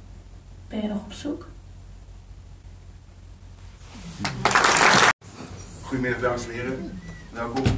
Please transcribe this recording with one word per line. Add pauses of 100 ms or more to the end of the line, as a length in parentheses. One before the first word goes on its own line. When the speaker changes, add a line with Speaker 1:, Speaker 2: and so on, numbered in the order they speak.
(680)
Speaker 1:
ben
je
nog
op
zoek? (4000)
Speaker 2:
Goedemiddag,
dames
en
heren. (320)
Welkom, (140)